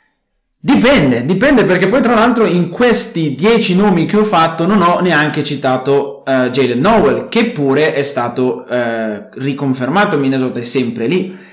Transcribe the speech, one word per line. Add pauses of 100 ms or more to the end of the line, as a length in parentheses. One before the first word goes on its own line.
(600)
Dipende,
dipende
perché
poi
tra
l'altro
in
questi
dieci
nomi
che
ho
fatto
non
ho
neanche
citato,
eh,
Jaylen
Nowell,
che
pure
è
stato,
eh,
riconfermato
a
Minnesota,
è
sempre
lì. (140)